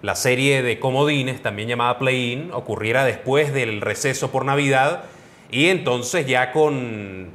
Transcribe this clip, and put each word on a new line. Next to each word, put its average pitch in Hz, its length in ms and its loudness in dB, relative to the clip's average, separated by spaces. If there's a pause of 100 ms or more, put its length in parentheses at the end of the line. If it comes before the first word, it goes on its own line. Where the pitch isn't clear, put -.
la 98 140 -2
serie 135 480 2
de 120 160 0
comodines, 135 640 0
también 107 260 -6
llamada 120 300 0
play-in, 131 560 -2
ocurriera 117 500 0
después 135 480 0
del 113 300 -2
receso 123 480 -2
por 127 160 0
Navidad, 139 560 2 (480)
y 139 160 2
entonces 139 600 0
ya 127 240 2
con 110 840 -2